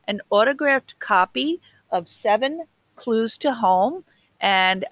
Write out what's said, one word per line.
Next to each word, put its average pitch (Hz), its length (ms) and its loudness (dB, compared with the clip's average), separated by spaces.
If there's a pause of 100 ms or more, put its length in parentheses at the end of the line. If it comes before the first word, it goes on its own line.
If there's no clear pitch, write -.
an 202 120 -4 (120)
autographed 269 680 2
copy 254 640 0 (300)
of 175 180 -4
Seven 269 560 -2 (300)
Clues 226 420 -2
to 285 160 0
Home. 226 500 2 (360)
And, 190 520 0